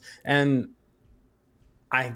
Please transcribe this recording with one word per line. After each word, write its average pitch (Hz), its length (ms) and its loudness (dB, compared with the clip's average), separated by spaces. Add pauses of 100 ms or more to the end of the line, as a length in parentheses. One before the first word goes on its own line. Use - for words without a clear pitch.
(240)
And 143 440 2 (1200)
I 127 240 -2